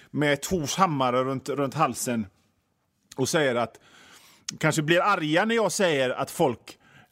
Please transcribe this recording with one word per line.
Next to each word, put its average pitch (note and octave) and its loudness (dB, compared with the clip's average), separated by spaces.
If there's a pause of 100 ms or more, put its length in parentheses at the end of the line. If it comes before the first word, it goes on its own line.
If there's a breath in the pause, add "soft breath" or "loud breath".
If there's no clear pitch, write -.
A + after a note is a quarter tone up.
(120 loud breath)
med C#3+ 0
Tors E3 -4
hammare C3 2
runt, C3 -6
runt C3+ -2
halsen B2 -2 (880)
och C3 -2
säger C#3+ 2
att, A#2 -4 (800 loud breath)
kanske D#3 2
blir E3+ 2
arga F3 2
när A3+ 0
jag G#3+ 0
säger C#3+ 2
att - -4
folk - -2 (340 soft breath)